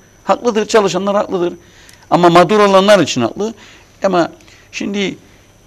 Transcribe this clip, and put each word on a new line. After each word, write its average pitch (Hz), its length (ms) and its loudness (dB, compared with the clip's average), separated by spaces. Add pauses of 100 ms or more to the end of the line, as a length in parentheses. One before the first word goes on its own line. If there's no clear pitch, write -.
(240)
Haklıdır, 214 420 -2
çalışanlar 196 500 0
haklıdır. 180 380 -4 (560)
Ama 175 180 4
mağdur 175 320 4
olanlar 196 400 4
için 135 200 -2
haklı. 202 340 -6 (500)
Ama 180 280 -2 (400)
şimdi, 202 440 -6 (500)